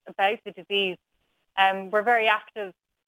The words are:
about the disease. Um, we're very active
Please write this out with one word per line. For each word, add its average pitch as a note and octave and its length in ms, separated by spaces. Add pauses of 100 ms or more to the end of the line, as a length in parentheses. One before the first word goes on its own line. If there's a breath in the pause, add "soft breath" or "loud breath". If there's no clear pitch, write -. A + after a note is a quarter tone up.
about G3+ 360
the G3+ 80
disease. F#3+ 460 (600)
Um, F#3+ 320
we're G#3 140
very A3+ 240
active G#3+ 460 (340)